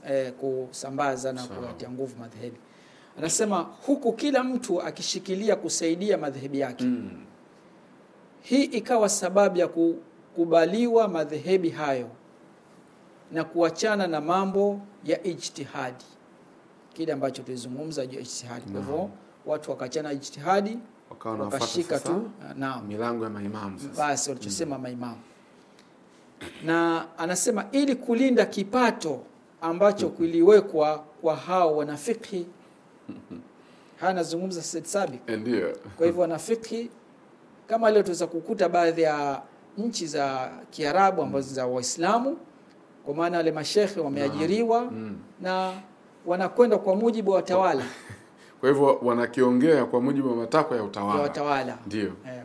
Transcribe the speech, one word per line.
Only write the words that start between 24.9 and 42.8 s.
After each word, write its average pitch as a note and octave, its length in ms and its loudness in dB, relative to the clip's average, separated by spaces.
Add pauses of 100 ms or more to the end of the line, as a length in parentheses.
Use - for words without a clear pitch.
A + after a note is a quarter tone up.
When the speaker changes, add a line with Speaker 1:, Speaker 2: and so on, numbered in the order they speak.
Speaker 1:
Na E3 420 0 (120)
anasema F3+ 540 -2
ili C#4 240 2
kulinda A#3+ 500 4
kipato G3+ 760 0 (400)
ambacho F#3+ 480 4
Speaker 2:
Mm. - 80 -8
Speaker 1:
kiliwekwa E3 840 6 (240)
kwa D#3 140 2
hao E3 400 2
wanafikhi. E3+ 680 -4 (640)
Speaker 2:
<laughs> - 920 -20
Speaker 1:
Haya F3+ 120 2
anazungumza F3 500 -4
Said D#3+ 220 -8
Sabiq. D#3+ 420 -2
Speaker 2:
Eh, A2 140 -4
ndio. A2 360 0 (200)
Speaker 1:
Kwa E3 100 4
hivyo F3 160 2
wanafikhi, A3 680 -2 (760)
kama A3+ 240 4
leo G#3+ 120 8
tunaweza E3+ 240 -2
kukuta E3 420 0
baadhi E3+ 340 4
ya C#3+ 400 2 (360)
nchi G#3+ 280 -4
za C3+ 440 -2 (200)
Kiarabu E3+ 520 4
ambazo C3+ 260 -2
Speaker 2:
Mm. C3+ 60 -10
Speaker 1:
za B2+ 120 -2
Waislamu, F3 720 0 (680)